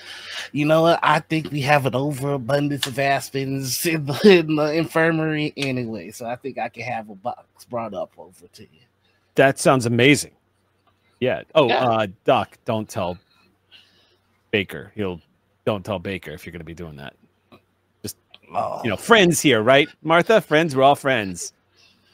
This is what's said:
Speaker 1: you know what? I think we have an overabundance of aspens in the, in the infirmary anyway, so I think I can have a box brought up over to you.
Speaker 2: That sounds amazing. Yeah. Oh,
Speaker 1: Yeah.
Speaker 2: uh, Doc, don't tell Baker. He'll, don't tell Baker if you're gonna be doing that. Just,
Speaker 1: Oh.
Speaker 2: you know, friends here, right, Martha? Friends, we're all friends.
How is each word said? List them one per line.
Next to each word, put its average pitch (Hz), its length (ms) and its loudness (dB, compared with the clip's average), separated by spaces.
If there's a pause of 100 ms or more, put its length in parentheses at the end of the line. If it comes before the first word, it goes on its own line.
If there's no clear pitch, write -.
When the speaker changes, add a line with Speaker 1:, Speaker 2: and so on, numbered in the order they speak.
(520)
Speaker 1:
you 147 120 -2
know 156 180 4
what? 165 200 4
I 151 180 2
think 156 320 -6
we 147 80 -6
have 139 260 2
an 113 80 -2
overabundance 143 920 -2
of 131 120 -8
aspens 135 880 -4
in 160 200 -4
the, 139 140 -6 (180)
in 156 180 -2
the 151 160 0
infirmary 160 840 0
anyway, 120 540 -6
so 117 160 -14
I 120 100 -6
think 127 220 -12
I 113 120 -6
can 117 140 -16
have 113 260 -10
a 104 40 -18
box - 520 -14
brought 113 280 -8
up 82 220 -8
over 87 380 -20
to 113 80 -20
you. 80 180 -20 (540)
Speaker 2:
That 135 240 4
sounds 135 280 2
amazing. 120 460 4 (880)
Yeah. 107 220 -2 (120)
Oh, 147 140 4
Speaker 1:
Yeah. 127 160 0
Speaker 2:
uh, 113 220 0 (180)
Doc, 117 400 0
don't 110 240 -4
tell 90 300 -6 (1300)
Baker. 90 440 -4
He'll, 92 260 -8 (460)
don't 104 180 -4
tell 101 140 -6
Baker 87 340 -10
if - 140 -16
you're 87 60 -18
gonna 85 120 -14
be 82 100 -16
doing 80 220 -16
that. 69 180 -18 (880)
Just, - 140 -12 (380)
Speaker 1:
Oh. 107 280 -6
Speaker 2:
you 117 80 -4
know, 95 60 -2
friends 185 440 4
here, 120 220 4
right, 135 260 4 (140)
Martha? 170 380 4
Friends, 156 340 0
we're 131 100 2
all 143 120 8
friends. 107 560 -4 (600)